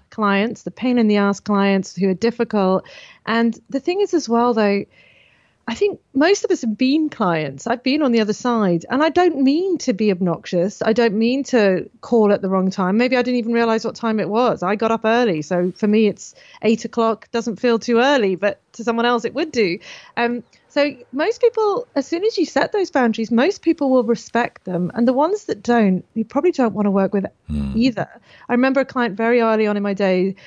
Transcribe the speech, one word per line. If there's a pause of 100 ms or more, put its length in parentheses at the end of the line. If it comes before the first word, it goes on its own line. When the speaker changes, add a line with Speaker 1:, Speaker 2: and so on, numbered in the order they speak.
(100)
Speaker 1:
clients,
the
pain
in
the
ass
clients
who
are
difficult. (400)
And (120)
the
thing
is
as
well,
though, (840)
I
think (160)
most
of
us
have
been
clients.
I've
been
on
the
other
side,
and
I
don't
mean
to
be
obnoxious.
I
don't
mean
to (120)
call
at
the
wrong
time.
Maybe
I
didn't
even
realize
what
time
it
was.
I
got
up
early.
So
for
me,
it's (260)
eight
o'clock.
Doesn't
feel
too
early,
but (140)
to
someone
else,
it
would
do. (380)
Um, (320)
so (180)
most
people,
as
soon
as
you
set
those
boundaries,
most
people
will
respect
them.
And
the
ones
that
don't,
you
probably
don't
wanna
work
with (220)
Speaker 2:
Hmm.
Speaker 1:
either. (440)
I
remember
a
client
very
early
on
in
my
day, (120)